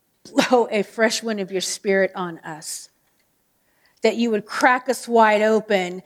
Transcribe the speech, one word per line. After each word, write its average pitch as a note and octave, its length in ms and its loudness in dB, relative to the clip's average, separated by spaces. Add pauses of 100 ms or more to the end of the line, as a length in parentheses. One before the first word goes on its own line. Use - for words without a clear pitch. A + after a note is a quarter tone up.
(340)
blow A#3+ 380 2
a G#3 120 0
fresh A3 380 -2
wind A3 200 -6
of F#3 100 -8
your F#3 80 -4
spirit F#3+ 560 0
on F3 240 -8
us, - 500 -14 (1120)
that A3 120 2
you A#3 160 -2
would G#3 140 -2
crack B3+ 420 0
us A#3+ 180 -4
wide A3 360 4
open G3+ 640 0